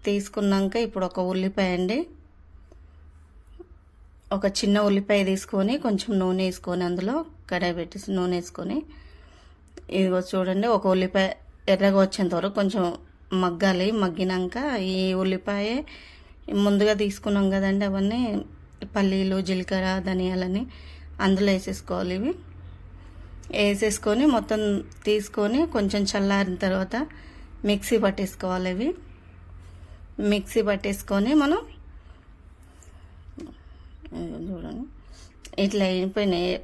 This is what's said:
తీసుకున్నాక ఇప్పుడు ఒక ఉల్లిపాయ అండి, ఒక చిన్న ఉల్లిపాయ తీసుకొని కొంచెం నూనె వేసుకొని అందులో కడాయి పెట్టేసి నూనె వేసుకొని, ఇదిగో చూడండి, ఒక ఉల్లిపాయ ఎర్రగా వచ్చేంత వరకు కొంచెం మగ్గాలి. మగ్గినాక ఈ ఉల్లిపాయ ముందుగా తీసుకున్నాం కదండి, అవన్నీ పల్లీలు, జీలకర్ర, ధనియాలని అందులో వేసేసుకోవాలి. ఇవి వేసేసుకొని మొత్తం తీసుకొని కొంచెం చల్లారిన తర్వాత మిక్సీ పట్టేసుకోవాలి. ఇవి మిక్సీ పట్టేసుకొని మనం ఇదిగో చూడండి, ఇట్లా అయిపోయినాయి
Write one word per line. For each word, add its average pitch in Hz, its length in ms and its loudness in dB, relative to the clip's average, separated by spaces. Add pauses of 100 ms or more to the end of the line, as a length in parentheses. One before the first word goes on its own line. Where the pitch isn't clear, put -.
తీసుకున్నాక 196 760 0
ఇప్పుడు 202 240 -2
ఒక 185 120 -6 (120)
ఉల్లిపాయ 185 460 0
అండి, 185 200 0 (2500)
ఒక 202 100 0 (140)
చిన్న 202 160 4 (120)
ఉల్లిపాయ 202 320 2 (100)
తీసుకొని 196 440 0 (100)
కొంచెం 214 260 0 (120)
నూనె 185 240 2
వేసుకొని 180 420 -4
అందులో 185 280 -2 (340)
కడాయి 175 280 0
పెట్టేసి 175 300 -8 (100)
నూనె 180 200 0
వేసుకొని, 180 400 -6 (1200)
ఇదిగో 185 240 2 (100)
చూడండి, 190 340 0 (100)
ఒక 196 180 2
ఉల్లిపాయ 190 340 2 (460)
ఎర్రగా 196 300 4
వచ్చేంత 190 340 0
వరకు 196 240 -2
కొంచెం 196 200 2 (640)
మగ్గాలి. 180 460 2 (120)
మగ్గినాక 180 540 0 (380)
ఈ 185 40 0 (240)
ఉల్లిపాయ 202 460 -2 (960)
ముందుగా 202 380 4
తీసుకున్నాం 202 500 0
కదండి, 196 380 2
అవన్నీ 202 300 0 (720)
పల్లీలు, 190 420 2 (120)
జీలకర్ర, 185 360 0 (240)
ధనియాలని 185 540 0 (640)
అందులో 196 280 4
వేసేసుకోవాలి. 185 640 -4
ఇవి 285 140 -2 (1200)
వేసేసుకొని 208 760 2
మొత్తం 214 280 2 (460)
తీసుకొని 214 520 0 (160)
కొంచెం 202 360 2
చల్లారిన 196 540 2
తర్వాత 190 320 0 (720)
మిక్సీ 208 360 2
పట్టేసుకోవాలి. 185 720 0
ఇవి 220 140 -2 (1400)
మిక్సీ 208 380 0
పట్టేసుకొని 202 600 0 (120)
మనం 311 180 2 (2500)
ఇదిగో 165 220 -10 (100)
చూడండి, 170 340 -10 (840)
ఇట్లా 196 260 2
అయిపోయినాయి 185 600 0 (120)